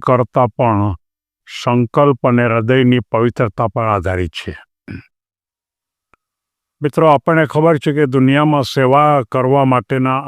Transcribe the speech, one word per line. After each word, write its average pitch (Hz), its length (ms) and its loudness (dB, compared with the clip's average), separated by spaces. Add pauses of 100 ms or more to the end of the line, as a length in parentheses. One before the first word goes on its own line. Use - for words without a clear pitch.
કરતાં 123 560 0
પણ 110 260 0 (640)
સંકલ્પ 127 800 0
અને 120 160 2
હૃદયની 123 560 2 (100)
પવિત્રતા 117 580 -2
પર 113 200 -4
આધારિત 92 440 -2
છે. - 220 -14 (2250)
મિત્રો, 156 280 0
આપણને 156 380 2
ખબર 156 320 0
છે - 140 -2
કે 147 140 0
દુનિયામાં 139 580 2
સેવા 139 680 2
કરવા 131 340 0
માટેના 131 640 0